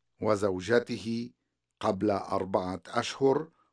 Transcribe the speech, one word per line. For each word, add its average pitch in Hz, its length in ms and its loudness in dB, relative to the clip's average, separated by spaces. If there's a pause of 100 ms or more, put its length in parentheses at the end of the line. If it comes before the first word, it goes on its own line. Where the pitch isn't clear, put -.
(200)
وزوجته 107 1120 0 (480)
قبل 107 300 2
أربعة 95 760 -2
أشهر، 135 640 0 (220)